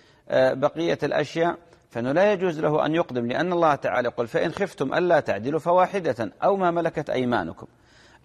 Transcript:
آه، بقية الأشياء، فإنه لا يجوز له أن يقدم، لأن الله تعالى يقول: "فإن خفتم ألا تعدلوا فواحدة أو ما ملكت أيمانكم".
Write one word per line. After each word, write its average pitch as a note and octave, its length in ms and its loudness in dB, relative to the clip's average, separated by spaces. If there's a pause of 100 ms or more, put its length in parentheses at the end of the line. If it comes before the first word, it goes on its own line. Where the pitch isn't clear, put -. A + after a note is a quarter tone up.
(300)
آه، C3 240 4
بقية D#3 500 -2
الأشياء، D#3 540 -2 (320)
فإنه A#2+ 220 -4
لا G3 220 4
يجوز F3 260 -2
له D#3 260 2
أن D#3 100 0
يقدم، B2 300 -2
لأن D3 280 -2
الله E3 220 4
تعالى B2 320 -2
يقول: A#2 200 -4
"فإن E3 240 0
خفتم D#3+ 420 -4
ألا E3+ 260 2
تعدلوا A#2+ 400 -2
فواحدة F3 720 0 (120)
أو F#3+ 120 4
ما F#3 160 0
ملكت E3 380 -4
أيمانكم". A#2+ 580 -2 (560)